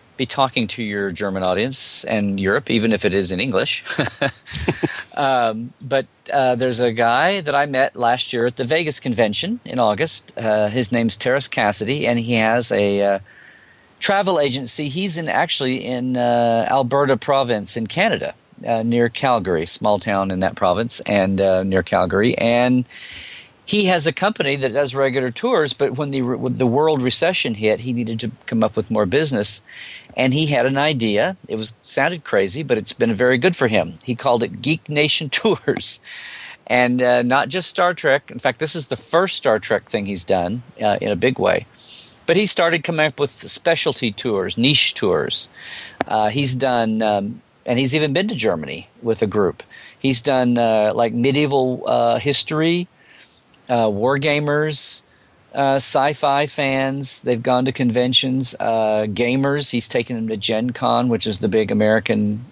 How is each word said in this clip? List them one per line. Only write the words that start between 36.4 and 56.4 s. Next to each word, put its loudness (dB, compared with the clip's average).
And, 2
uh, 4
not 2
just -4
Star 2
Trek. 0
In -12
fact, 0
this -4
is -6
the -4
first 0
Star 2
Trek -2
thing -4
he's -4
done, 0
uh, 0
in -2
a 0
big 0
way. 0
But 2
he 4
started 2
coming 0
up -4
with 0
specialty -2
tours, -2
niche 4
tours. 0
Uh, 2
he's 0
done, 0
um, 0
and 0
he's 0
even 0
been 0
to -4
Germany -4
with -2
a 2
group. 0
He's 0
done, 2
uh, 2
like, 2
medieval, 0
uh, 2
history, 0
uh, 2
war 0
gamers, 0
uh, 2
sci-fi 2